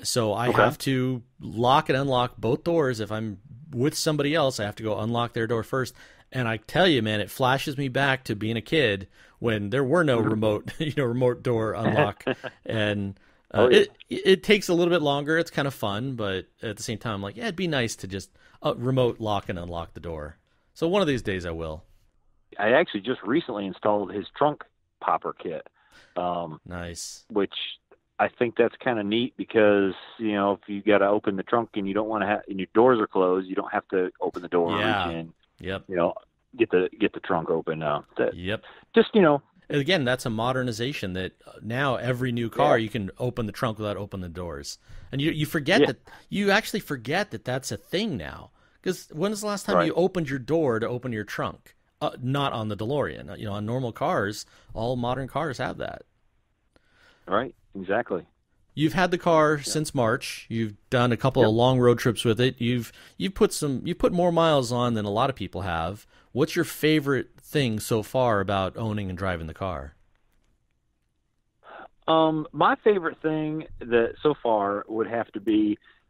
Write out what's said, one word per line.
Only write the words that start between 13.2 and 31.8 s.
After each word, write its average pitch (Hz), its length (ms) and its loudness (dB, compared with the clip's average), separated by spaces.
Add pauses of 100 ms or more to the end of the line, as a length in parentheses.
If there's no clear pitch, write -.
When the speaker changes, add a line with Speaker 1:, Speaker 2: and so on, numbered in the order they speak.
Speaker 1:
uh, - 100 0
Speaker 2:
Oh, 123 80 8
yeah. 190 80 8
Speaker 1:
it, - 120 4 (200)
it 190 320 2
takes 214 260 2
a 180 60 2
little 170 180 4
bit 175 100 2
longer. 147 360 0
It's 165 120 -2
kinda 143 200 -2
fun, 117 460 -4
but 95 300 -4 (160)
at 104 140 -6
the - 60 -14
same 110 160 -6
time, 101 240 -6
like, 101 140 -8
yeah, 233 80 -8
it'd 208 120 -4
be 185 120 -2
nice 131 280 -2
to - 100 -12
just, 92 240 -8 (320)
uh, 151 140 0
remote 127 440 0
lock 104 280 -2
and 98 100 -6
unlock 85 360 -8
the 85 60 -18
door. 78 360 -10 (380)
So - 140 -2
one 202 140 2
of 170 60 0
these 131 140 0
days 92 240 -4
I 85 40 -4
will. 80 340 -8 (720)
Speaker 2:
I 107 140 2
actually 139 300 4
just 120 200 -6
recently 104 440 -2
installed 101 460 0
his 98 140 -6 (100)
trunk 147 280 2 (360)
popper 82 320 -2
kit, - 340 -10 (500)
um, 87 500 -4
Speaker 1:
Nice. 87 640 -12
Speaker 2:
which 101 240 -2 (640)
I 104 100 2
think - 280 -2
that's 113 200 2
kinda 117 280 -2
neat 117 320 -2
because, 101 580 4 (240)
you 110 140 -2
know, 101 280 2
if - 80 -18
you 101 140 -6
gotta 98 240 6
open 104 300 2
the 95 80 -4
trunk 113 320 0
and 101 100 -4